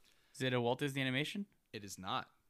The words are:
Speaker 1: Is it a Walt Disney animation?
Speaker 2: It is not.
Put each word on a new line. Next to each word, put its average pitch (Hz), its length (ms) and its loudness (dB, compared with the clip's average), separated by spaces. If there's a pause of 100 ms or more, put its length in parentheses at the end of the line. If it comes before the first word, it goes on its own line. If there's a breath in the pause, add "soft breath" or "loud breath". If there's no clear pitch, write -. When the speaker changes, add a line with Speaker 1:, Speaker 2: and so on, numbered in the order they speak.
(340 soft breath)
Speaker 1:
Is - 80 -8
it 127 100 2
a 123 80 4
Walt 120 180 4
Disney 139 240 0
animation? 143 440 0 (260)
Speaker 2:
It 104 120 -10
is 98 140 -10
not. 98 300 -4 (220)